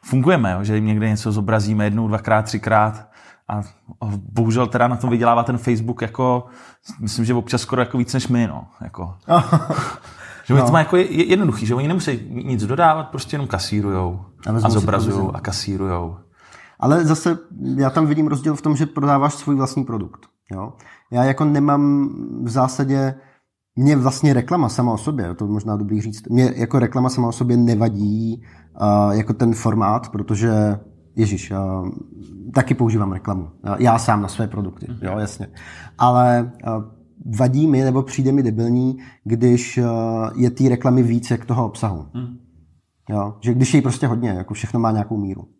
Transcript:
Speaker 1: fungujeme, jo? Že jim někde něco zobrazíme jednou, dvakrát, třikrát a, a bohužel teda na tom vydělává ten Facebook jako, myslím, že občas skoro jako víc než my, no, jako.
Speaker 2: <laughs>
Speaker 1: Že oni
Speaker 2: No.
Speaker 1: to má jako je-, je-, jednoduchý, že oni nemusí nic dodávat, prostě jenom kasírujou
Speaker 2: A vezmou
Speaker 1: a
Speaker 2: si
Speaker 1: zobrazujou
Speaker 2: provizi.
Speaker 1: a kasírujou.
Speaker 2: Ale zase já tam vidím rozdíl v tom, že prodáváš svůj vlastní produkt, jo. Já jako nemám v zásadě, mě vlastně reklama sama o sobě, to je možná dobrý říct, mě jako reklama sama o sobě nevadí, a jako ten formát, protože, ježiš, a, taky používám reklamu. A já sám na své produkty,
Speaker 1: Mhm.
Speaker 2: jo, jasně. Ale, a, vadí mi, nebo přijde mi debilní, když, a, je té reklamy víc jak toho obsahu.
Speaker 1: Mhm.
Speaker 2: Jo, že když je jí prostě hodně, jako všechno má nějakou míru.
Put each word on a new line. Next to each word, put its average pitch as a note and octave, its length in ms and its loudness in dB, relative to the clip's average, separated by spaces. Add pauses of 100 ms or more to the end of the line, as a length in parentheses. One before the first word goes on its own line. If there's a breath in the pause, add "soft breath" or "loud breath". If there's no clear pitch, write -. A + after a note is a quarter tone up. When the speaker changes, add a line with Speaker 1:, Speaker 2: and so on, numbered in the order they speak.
Speaker 1:
fungujeme, B2+ 480 2
jo? F#2 120 -2
Že G#2+ 120 0
jim G#2+ 100 0
někde G#2+ 240 2
něco G#2+ 220 0
zobrazíme G#2 520 0
jednou, G#2+ 240 0
dvakrát, G#2+ 340 0
třikrát A2 680 0 (400 soft breath)
a, G#2 100 -6 (440)
a G#2+ 100 -6 (200)
bohužel A2+ 360 2
teda A#2+ 200 2
na B2 80 0
tom B2 140 -4
vydělává A#2 340 4
ten B2 140 -2
Facebook A#2 440 -2
jako, B2 440 -2 (540 loud breath)
myslím, A2+ 260 -2
že B2 80 2
občas A#2 280 -2
skoro B2 200 -2
jako A#2+ 160 -2
víc A#2+ 160 0
než C3 140 -2
my, A#2+ 200 2
no, C#2+ 160 -10 (180)
jako. F2+ 320 -12 (140)
Speaker 2:
<laughs> E3+ 140 4 (1040 loud breath)
Speaker 1:
Že - 80 2
oni C#3 80 8
Speaker 2:
No. B2+ 60 4
Speaker 1:
to B2 60 4
má E3 60 6
jako D#3+ 180 2
je-, F#3 160 2
je-, E3+ 160 2
jednoduchý, D3+ 360 2
že A#2 100 0
oni C#3 120 -2
nemusí C#3+ 420 -2
nic A#2+ 360 -4
dodávat, D#3 440 2
prostě - 260 -8
jenom C#3+ 120 -4
kasírujou F#2+ 720 -2 (280)
Speaker 2:
A G#2+ 40 -2
vezmou A2 160 2
Speaker 1:
a - 20 4
Speaker 2:
si G#2 100 2
Speaker 1:
zobrazujou G2+ 380 0
Speaker 2:
provizi. F#2+ 200 -2
Speaker 1:
a - 40 -8
kasírujou. F#2 720 -6 (640 loud breath)
Speaker 2:
Ale D#3+ 260 2
zase D#3+ 320 2 (400)
já C3+ 120 2
tam D#3 160 2
vidím D3+ 220 2
rozdíl D3 280 -2
v C#3 60 -10
tom, D3+ 140 2
že D3+ 100 0
prodáváš C#3+ 480 0
svůj C#3+ 220 -2
vlastní C3+ 280 -2
produkt, A2 360 -8 (320)
jo. G2+ 220 -10 (380 loud breath)
Já B2 120 2
jako C3+ 220 2
nemám C#3+ 640 2 (340)
v A#2+ 60 -2
zásadě, C3+ 680 0 (600 soft breath)
mě C#3 220 4
vlastně C3+ 360 4
reklama B2+ 360 2
sama A#2+ 240 0
o G#2 40 -2
sobě, G#2 380 -4
to G#2+ 100 -6
je G2+ 60 -2
možná G#2+ 260 -2
dobrý G#2 240 -2
říct, G#2+ 280 -10
mě B2+ 260 4
jako A#2 240 0
reklama B2+ 300 2
sama B2 180 0
o A#2 40 -2
sobě A#2+ 260 2
nevadí, A2 840 0 (320 loud breath)
a G#2 380 2
jako A2 200 0
ten A#2 200 2
formát, A2 560 0
protože, G#2 680 0 (360)
ježiš, G2+ 360 0
a, F#2+ 320 -4 (720)
taky C3+ 200 0
používám G#2+ 380 0
reklamu. F#2 380 -6 (140)
A G2+ 160 -4
já A#2 180 4
sám G#2+ 240 0
na G2+ 60 -4
své G#2+ 200 -4
produkty, G2 420 -8
Speaker 1:
Mhm. A#2+ 120 -12
Speaker 2:
jo, F#2+ 180 -6
jasně. G2+ 280 -8 (500 loud breath)
Ale, B2 540 4 (140)
a, A2 180 -4 (540)
vadí B2+ 300 2
mi, C3+ 160 4
nebo C3 200 2
přijde C3 280 0
mi C#3 120 2
debilní, A#2+ 540 0 (260 loud breath)
když, A#2+ 540 2
a, A2+ 580 -2
je B2 160 2
té C3 180 2
reklamy B2 340 2
víc A#2 280 0
jak A2 140 -2
toho A#2+ 200 -2
obsahu. G2 480 -6
Speaker 1:
Mhm. B2 240 -10 (720)
Speaker 2:
Jo, G#2 320 -4
že A#2+ 120 0
když B2+ 200 2
je D#3 40 6
jí C3+ 40 6
prostě C3 260 -2
hodně, A#2+ 220 -2
jako F#2+ 240 -6
všechno - 260 -4
má A#2 120 2
nějakou G#2+ 260 -2
míru. G2 300 -6 (120)